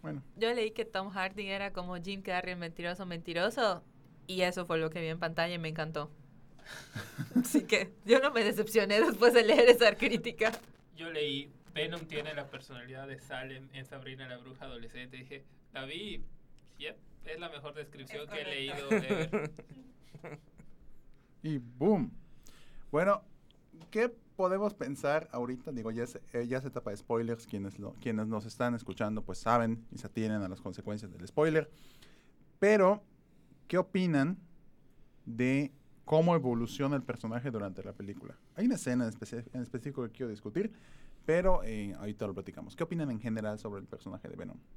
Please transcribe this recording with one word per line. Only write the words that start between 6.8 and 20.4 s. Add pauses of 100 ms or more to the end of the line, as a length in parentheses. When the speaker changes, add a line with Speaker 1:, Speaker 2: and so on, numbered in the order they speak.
Speaker 2:
<laughs>
Así
que (120)
yo
no
me
decepcioné
después
de
leer
esa
crítica. (420)
Speaker 3:
Yo
leí, (240)
"Venom
tiene
la
personalidad
de
Salem
en
Sabrina
la
bruja
adolescente".
Dije, (280)
la
vi, (560)
yep, (280)
es
la
mejor
descripción
Speaker 2:
Es
Speaker 3:
que
he
Speaker 2:
correcto.
Speaker 3:
leído
ever. (720)
Speaker 1:
<laughs> (1000)